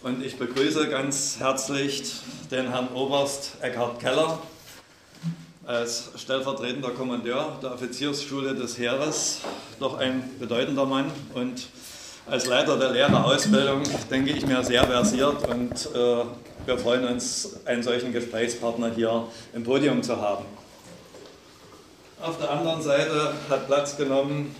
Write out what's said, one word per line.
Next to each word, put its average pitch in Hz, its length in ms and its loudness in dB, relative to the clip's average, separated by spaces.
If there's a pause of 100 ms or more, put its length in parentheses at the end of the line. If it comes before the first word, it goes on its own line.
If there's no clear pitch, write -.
Und 127 240 -4
ich - 120 -8
begrüße 139 520 2
ganz 139 500 -2
herzlich 139 720 0 (360)
den 127 200 -2
Herrn 127 200 -2
Oberst 139 720 0
Eckhard 117 380 -2
Keller 156 400 2 (1300)
als 117 480 -2
stellvertretender 131 720 -4
Kommandeur 123 720 -4
der 127 120 -6
Offiziersschule 135 800 -4
des 120 240 -6
Heeres, 139 600 -2 (380)
doch 135 200 -2
ein 131 400 0
bedeutender 127 460 0
Mann. 135 260 0 (240)
Und 127 320 -4 (580)
als 127 220 0
Leiter 139 300 4
der 127 140 4
Lehrerausbildung 139 920 6 (260)
denke 135 220 2
ich 143 160 0
mir 127 160 4
sehr 127 220 6
versiert 123 600 4
und, 123 260 0 (200)
äh, 120 300 4 (420)
wir 127 120 2
freuen 123 280 2
uns, - 600 -4
einen 120 160 0
solchen 120 320 0
Gesprächspartner 117 800 -2
hier 113 320 2 (260)
im 117 100 -8
Podium 127 400 4
zu 113 160 -2
haben. 101 260 -2 (1800)
Auf 165 160 -4
der - 140 -2
anderen 160 320 0
Seite 151 500 2 (160)
hat 135 160 2
Platz 143 320 2
genommen 143 640 0